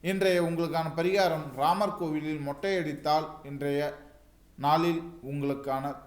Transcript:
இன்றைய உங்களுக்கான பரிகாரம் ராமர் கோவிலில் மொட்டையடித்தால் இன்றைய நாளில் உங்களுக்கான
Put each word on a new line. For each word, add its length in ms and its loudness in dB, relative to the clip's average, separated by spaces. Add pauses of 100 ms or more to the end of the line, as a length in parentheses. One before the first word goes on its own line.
(120)
இன்றைய 360 4
உங்களுக்கான 400 0 (100)
பரிகாரம் 480 2 (160)
ராமர் 380 2
கோவிலில் 480 -2
மொட்டையடித்தால் 800 0 (240)
இன்றைய 400 -2 (720)
நாளில் 360 4 (300)
உங்களுக்கான 640 -2 (140)